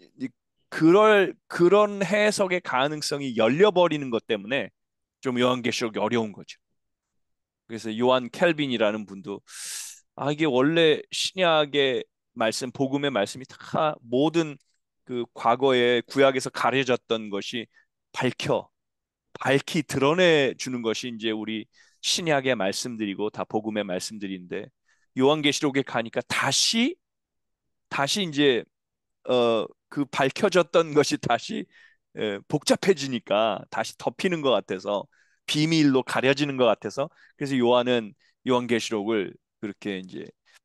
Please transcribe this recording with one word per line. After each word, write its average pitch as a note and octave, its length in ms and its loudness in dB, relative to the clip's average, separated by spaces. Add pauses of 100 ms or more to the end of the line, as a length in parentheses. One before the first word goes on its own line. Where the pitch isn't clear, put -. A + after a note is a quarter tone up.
(180)
이제 C3 120 -8 (400)
그럴, G3 640 6 (140)
그런 G3 560 4
해석의 G3+ 580 0
가능성이 C#3+ 760 -4
열려버리는 D#3 720 4
것 - 180 -2
때문에 A2 420 -4 (520)
좀 B2 180 -2
요한계시록이 A#2 600 0
어려운 A2 320 -2
거죠. - 260 -20 (1080)
그래서 A2 300 -8
요한 B2 340 2
켈빈이라는 A#2+ 760 0
분도, G2 360 -12 (720)
아, C#3 160 -4
이게 D3+ 140 -2
원래 D3+ 560 4 (100)
신약의 D3 920 0 (300)
말씀, A2+ 380 -2
복음의 C#3 400 -2
말씀이 B2 380 -2
다 D#3 520 -4
모든 D3 560 0 (480)
그 B2 280 -6
과거에 B2 760 4
구약에서 C3+ 420 2
가려졌던 A#2+ 800 -2
것이 G2+ 380 -8 (440)
밝혀, - 580 -4 (640)
밝히 C#3 500 0
드러내 D3 760 2
주는 B2+ 240 -8
것이 A2+ 320 -4
이제 A2 160 -4
우리 A2 340 -6 (360)
신약의 C#3 540 0
말씀들이고 G#2 760 -4
다 F#2+ 140 -8
복음의 G#2+ 400 -4
말씀들인데 F#2+ 800 -8 (520)
요한계시록에 C#3 640 2
가니까 A#2 460 -6
다시, A#3 640 -2 (920)
다시 C#3+ 340 -2
이제, C#3 400 2 (640)
어, A#2 360 2 (240)
그 C#3+ 180 -4
밝혀졌던 E3 880 0
것이 D3 240 2
다시, B2 460 -4 (540)
예, G#2 280 -4
복잡해지니까 C3+ 1200 0
다시 - 280 -6
덮이는 E3+ 420 -4
것 C3+ 100 0
같아서 G2 540 -2 (420)
비밀로 D3 560 2
가려지는 C3+ 540 0
것 B2+ 80 4
같아서 A2+ 440 -2 (280)
그래서 C#3 200 -4
요한은 A#2+ 560 2 (340)
요한계시록을 A2+ 880 -2 (280)
그렇게 G2 380 -8
이제 - 280 -14 (380)